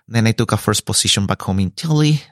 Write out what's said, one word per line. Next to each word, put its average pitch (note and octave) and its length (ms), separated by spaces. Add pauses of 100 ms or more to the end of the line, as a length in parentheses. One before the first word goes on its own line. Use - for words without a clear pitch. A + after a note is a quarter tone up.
Then A#2 220
I - 20
took A2+ 220
a A2 40
first - 300
position G2 400
back G2 160
home F#2+ 160
in F#2+ 160
Chile. D3+ 460 (120)